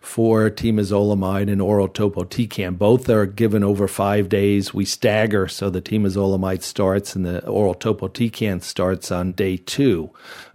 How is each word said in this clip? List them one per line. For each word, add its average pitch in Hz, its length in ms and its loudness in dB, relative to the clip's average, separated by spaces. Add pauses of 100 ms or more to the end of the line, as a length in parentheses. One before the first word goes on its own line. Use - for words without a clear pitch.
for 110 480 2
temozolomide 101 1040 0
and 98 100 0
oral 101 260 2
topotecan. 98 920 -4
Both 117 280 4
are 107 200 4
given 104 360 2
over 98 240 2
five 101 400 0
days. 101 460 2
We 101 120 0
stagger, 107 640 0
so 98 220 -6
the 90 140 -4
temozolomide 95 800 0
starts 98 520 -2
and 95 80 -2
the 87 220 -4
oral 101 300 0
topotecan 104 880 -2
starts 92 480 -2
on 90 220 -2
day 95 240 -2
two. 98 520 0 (460)